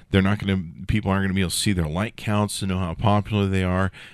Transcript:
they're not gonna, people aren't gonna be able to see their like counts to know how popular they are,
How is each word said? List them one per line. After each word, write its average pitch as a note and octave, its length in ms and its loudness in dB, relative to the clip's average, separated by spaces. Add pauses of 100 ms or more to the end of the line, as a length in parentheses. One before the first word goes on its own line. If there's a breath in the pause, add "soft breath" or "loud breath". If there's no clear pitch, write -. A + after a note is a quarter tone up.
they're G2 140 6
not G2 160 2
gonna, F#2+ 240 0 (240)
people G2+ 240 0
aren't G2 140 2
gonna F#2+ 100 0
be G2 60 2
able E2+ 100 0
to - 40 -4
see G#2 180 2
their F2 120 2
like F2 300 -4
counts G#2 440 -2
to G#2 60 -4
know F#2 140 0
how E2+ 160 -4
popular G#2 500 0
they F#2+ 180 0
are, F#2 280 0 (220 loud breath)